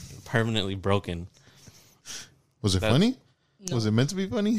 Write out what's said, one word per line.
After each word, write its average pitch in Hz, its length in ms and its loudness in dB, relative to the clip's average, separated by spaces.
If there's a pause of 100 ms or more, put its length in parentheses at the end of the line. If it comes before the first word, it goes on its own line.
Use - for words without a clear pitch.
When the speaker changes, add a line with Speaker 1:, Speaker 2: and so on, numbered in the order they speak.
(240)
Speaker 1:
permanently 110 500 0
broken. 92 540 -2 (1300)
Speaker 2:
Was 98 140 0
it 92 60 0
Speaker 1:
That 107 100 0
Speaker 2:
funny? 196 260 4 (540)
Speaker 3:
No. 135 60 -2
Speaker 2:
Was 113 100 0
it 107 60 2
meant 123 180 2
to 190 60 -8
be 190 100 -2
funny? 208 320 0